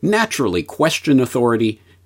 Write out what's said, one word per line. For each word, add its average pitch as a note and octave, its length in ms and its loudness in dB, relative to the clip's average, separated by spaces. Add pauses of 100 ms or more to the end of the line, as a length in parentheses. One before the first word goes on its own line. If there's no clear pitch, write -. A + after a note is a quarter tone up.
naturally D3 600 0
question D3+ 560 0
authority A#2 600 0 (260)